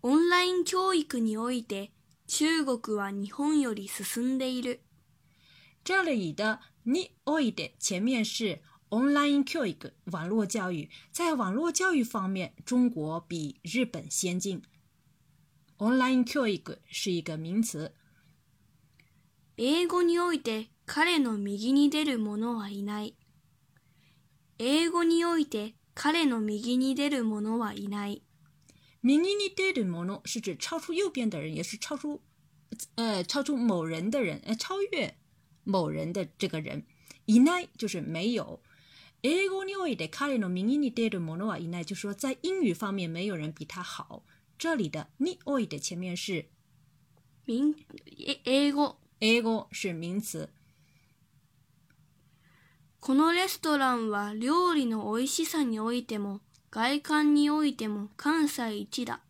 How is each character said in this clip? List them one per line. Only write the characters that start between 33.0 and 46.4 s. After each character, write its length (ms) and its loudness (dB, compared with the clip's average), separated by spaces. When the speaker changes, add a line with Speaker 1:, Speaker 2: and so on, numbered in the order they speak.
Speaker 2:
超 200 -2
出 140 -2
某 260 2
人 260 -2
的 120 0
人， 240 -2
呃， 100 -2
超 260 -4
越 360 -2
某 240 0
人 240 -4
的 120 -2
这 100 -2
个 140 -4
人。 240 -8
い 180 8
な 180 4
い 60 -10
就 100 -4
是 120 -4
没 340 -2
有。 280 -6
英 240 2
語 160 -4
に 140 -6
お 100 -2
い 80 -2
て 140 -6
彼 280 -2
の 120 0
右 280 2
に 140 2
出 180 0
る 120 -4
者 260 -4
は 100 -4
い 120 -8
な 100 -6
い， 60 -6
就 100 -8
说 180 -6
在 300 -4
英 180 -2
语 120 4
方 200 -4
面 160 -4
没 160 -6
有 120 -4
人 160 -6
比 100 -14
他 180 -12
好。 420 -12
这 160 -2
里 140 -2
的 180 -8
に 280 -2
お 140 0
い 80 -2
て 120 -8
前 180 -8
面 180 -6
是？ 300 -4